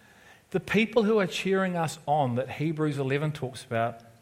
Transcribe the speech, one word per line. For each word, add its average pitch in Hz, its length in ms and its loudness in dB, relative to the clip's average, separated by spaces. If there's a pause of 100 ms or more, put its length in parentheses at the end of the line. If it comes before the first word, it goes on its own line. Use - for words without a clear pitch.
(500)
The 175 100 -2
people 214 440 2
who 214 140 4
are 190 80 4
cheering 190 500 0
us 160 280 -2
on 143 300 2
that 123 160 -2
Hebrews 151 480 -2
eleven 143 340 0
talks 127 320 -10
about 117 360 -2 (220)